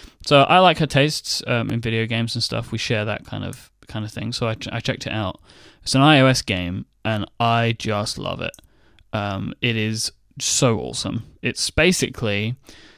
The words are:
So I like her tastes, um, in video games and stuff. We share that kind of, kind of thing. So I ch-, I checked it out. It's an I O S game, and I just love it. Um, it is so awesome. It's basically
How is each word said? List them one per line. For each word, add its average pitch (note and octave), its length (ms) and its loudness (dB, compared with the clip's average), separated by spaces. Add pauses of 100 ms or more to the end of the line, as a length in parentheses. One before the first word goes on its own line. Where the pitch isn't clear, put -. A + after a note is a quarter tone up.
(260)
So C#3+ 160 8
I F3+ 160 6
like F3+ 200 6
her D#3 80 2
tastes, - 600 0
um, A2+ 240 -2
in A2+ 100 -2
video A2+ 240 -2
games A#2 300 -2
and A#2 80 -2
stuff. A2+ 300 -4
We A2 60 -4
share G#2+ 280 -2
that G#2+ 180 -6
kind G#2 200 -8
of, - 260 -12 (180)
kind G#2+ 160 -8
of G#2+ 60 -8
thing. A2+ 220 -8
So A#2 160 -4
I A2 60 -4
ch-, - 180 -10
I A#2 80 -6
checked - 260 -6
it - 60 -6
out. G#2 280 -6 (420)
It's - 120 -4
an C3+ 80 6
I D3 180 8
O C3 60 8
S B2+ 160 4
game, F#2 420 -4 (200)
and G#2+ 200 -2 (160)
I A#2 380 2
just G#2 400 -4
love F2+ 240 -6
it. E2+ 140 -10 (580)
Um, G2+ 480 -6
it A#2 140 0
is A2 360 -4 (280)
so A2+ 400 2
awesome. - 440 -6 (180)
It's - 280 -4
basically B2 840 0 (420)